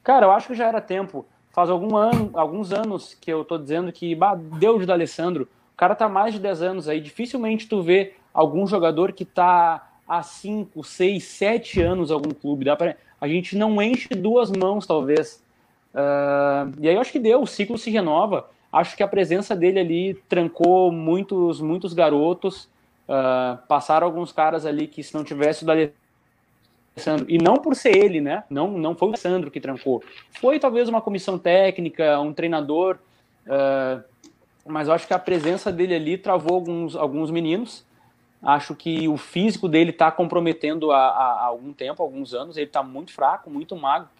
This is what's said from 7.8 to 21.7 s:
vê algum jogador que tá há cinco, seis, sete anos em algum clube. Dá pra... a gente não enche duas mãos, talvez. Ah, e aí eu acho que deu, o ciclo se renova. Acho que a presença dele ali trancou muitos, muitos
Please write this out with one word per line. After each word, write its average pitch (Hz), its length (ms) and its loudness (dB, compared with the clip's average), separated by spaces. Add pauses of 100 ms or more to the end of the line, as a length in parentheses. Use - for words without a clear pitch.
vê 190 320 2 (200)
algum 156 320 2
jogador 175 460 0
que 185 120 -10
tá 175 680 2 (160)
há 170 160 -4
cinco, 196 640 -10
seis, 185 400 -2
sete 214 560 -2
anos 170 300 0
em - 20 0
algum 151 180 -2
clube. 143 360 -4
Dá 143 100 2
pra... 170 180 -2 (240)
a 143 80 -6
gente 180 300 -2
não 208 240 2
enche 240 280 0
duas 220 420 0
mãos, 196 360 -2
talvez. 151 560 0 (520)
Ah, 143 720 0 (120)
e 151 80 0
aí 170 60 6
eu 208 60 4
acho - 120 -2
que 311 60 -2
deu, 240 240 4
o 220 40 -2
ciclo 202 300 -6
se 226 140 -8
renova. 185 580 0 (240)
Acho 170 240 0
que - 60 0
a 196 60 2
presença 190 480 0
dele 185 240 2
ali 180 340 -2 (140)
trancou 175 640 4
muitos, 170 680 0
muitos 170 320 -4